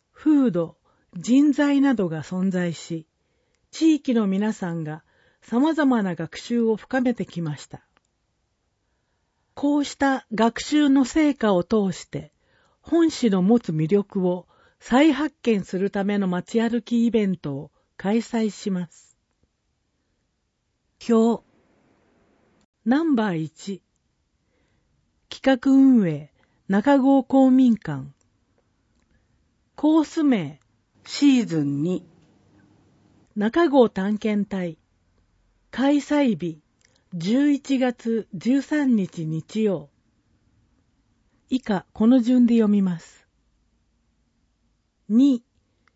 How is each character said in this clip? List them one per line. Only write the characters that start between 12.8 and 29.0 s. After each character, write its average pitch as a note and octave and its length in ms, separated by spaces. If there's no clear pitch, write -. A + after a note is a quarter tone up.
本 E4 320
市 A3+ 180
の F#3+ 120
持 A#3 180
つ - 100
魅 D#3 160
力 G3 400
を F3+ 220
再 C#4+ 320
発 C#4+ 300
見 G#3+ 220
す F#3+ 140
る G3 120
た G3+ 120
め G3+ 160
の G3 80
街 F3+ 340
歩 A3+ 220
き A#3 240
イ G#3+ 60
ベ G#3+ 140
ン F#3 100
ト C#3+ 180
を C#3+ 160
開 G3+ 200
催 A3+ 340
し - 220
ま F3+ 160
す。 - 200
響。 A3+ 340
ナ C4+ 180
ン D#4 120
バ G#3+ 160
ー E3 80
一。 E3+ 420
企 C4 280
画 C4+ 140
運 C4 340
営、 D3+ 280
中 A#3+ 300
郷 C4+ 260
公 C4+ 260
民 B3+ 280
館。 C#3+ 300